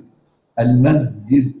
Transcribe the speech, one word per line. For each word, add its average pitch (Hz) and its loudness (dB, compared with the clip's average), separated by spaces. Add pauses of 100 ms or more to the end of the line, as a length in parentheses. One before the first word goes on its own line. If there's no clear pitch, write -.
(600)
المسجد، 123 0